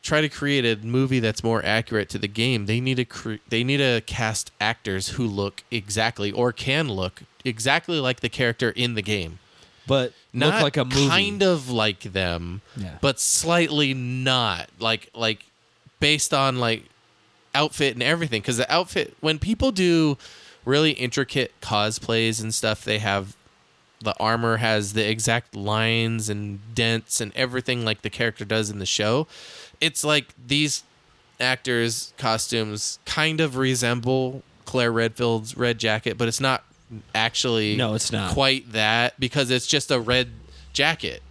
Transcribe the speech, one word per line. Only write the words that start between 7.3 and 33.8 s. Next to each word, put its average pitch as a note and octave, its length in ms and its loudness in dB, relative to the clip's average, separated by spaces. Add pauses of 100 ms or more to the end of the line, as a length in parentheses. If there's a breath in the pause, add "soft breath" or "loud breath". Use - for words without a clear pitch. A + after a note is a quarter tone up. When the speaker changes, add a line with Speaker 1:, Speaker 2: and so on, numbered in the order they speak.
Speaker 1:
exactly C3+ 560 0
like B2+ 200 -2
the A#2 100 -2
character A#2 400 0
in A#2+ 240 -2
the G#2+ 80 -2
game. F#2 380 -4 (480 soft breath)
Speaker 2:
But C3 260 0 (180)
Speaker 1:
Not D3+ 220 2
Speaker 2:
look G#3+ 100 4
like C#3+ 140 2
a B2+ 80 2
movie. C#3 240 2
Speaker 1:
kind G3 320 2
of D#3+ 300 2
like G#2+ 300 0
them, F2+ 600 -2 (160)
Speaker 2:
Yeah. F2 240 -10
Speaker 1:
but C#3 180 0
slightly D3+ 760 2
not. B2+ 760 0 (100)
Like, A2+ 360 -2
like, A2 300 -2 (540)
based D3 360 2
on, C3+ 240 2
like, A2+ 240 0 (720)
outfit C#3+ 400 2
and A#2+ 80 -2
everything. C3+ 400 0
'Cause A#2+ 140 0
the - 140 0
outfit, F3 500 0
when D#3 180 0
people A3+ 320 0
do E3+ 480 4 (460 loud breath)
really D3 260 4
intricate B2+ 600 -2 (100)
cosplays A2+ 840 0
and A2 100 -4
stuff, A2 300 -2
they G#2+ 160 0
have, G2+ 360 -2 (680)
the A2 160 -2
armor A2+ 380 2
has G#2+ 360 0
the G#2+ 160 0
exact A2+ 460 -2
lines A2 720 0
and G#2 300 -6 (160)
dents A2+ 460 0
and G#2+ 140 -6
everything B2 480 -2
like G#2+ 200 -2
the G#2+ 80 -6
character A#2 340 -4
does G#2+ 240 0
in G#2 80 -10
the F#2+ 80 -6
show, A2+ 400 0 (560 loud breath)
it's D#3+ 220 -2
like D3 240 2 (200)
these C#3+ 360 0 (560)
actors' A#2+ 800 0
costumes A2 880 -2
kind D#3 360 0
of C#3 160 0
resemble B2+ 840 0 (240)